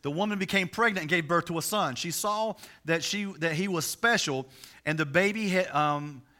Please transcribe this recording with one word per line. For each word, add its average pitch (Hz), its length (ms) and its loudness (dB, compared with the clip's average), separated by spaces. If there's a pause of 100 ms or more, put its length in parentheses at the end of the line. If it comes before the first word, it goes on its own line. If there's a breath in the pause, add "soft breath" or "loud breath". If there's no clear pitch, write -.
"The 143 100 -4
woman 202 260 -2
became 190 300 0
pregnant 214 320 0
and 151 100 -4
gave 170 160 2
birth 165 200 2
to 165 120 -2
a 151 40 -2
son. 165 340 0
She 170 160 -6
saw 214 420 -2 (300 loud breath)
that 160 180 0
she, 202 220 -2
that 165 300 -2
he 190 120 0
was 175 180 0
special, 156 640 0 (400 loud breath)
and 156 100 0
the 156 80 2
baby 196 440 2
had, 185 260 2
um, 147 480 0 (180 soft breath)